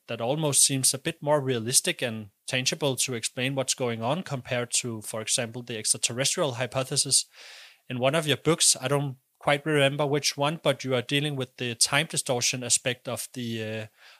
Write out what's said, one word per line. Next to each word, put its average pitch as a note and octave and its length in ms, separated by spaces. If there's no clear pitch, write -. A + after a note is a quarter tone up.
that A2+ 120
almost C#3+ 460
seems C3+ 280
a C#3 60
bit - 220
more D3 180
realistic B2 640
and A2 280
tangible C3 480
to - 180
explain B2 400
what's C3 220
going A#2 260
on D3 220
compared B2 480
to, A2+ 300
for A2 200
example, A#2 400
the A#2+ 160
extraterrestrial B2+ 760
hypothesis. C3 720
In B2+ 120
one C3+ 160
of D#3+ 120
your C3 100
books, - 440
I C3 80
don't C#3+ 260
quite D3 260
remember D3 400
which C#3+ 300
one, D3 260
but C#3 220
you C3 100
are B2 80
dealing C#3+ 360
with B2+ 180
the B2 200
time D3 320
distortion B2+ 560
aspect A#2+ 440
of A#2+ 260
the, A#2 300
uh, A2 220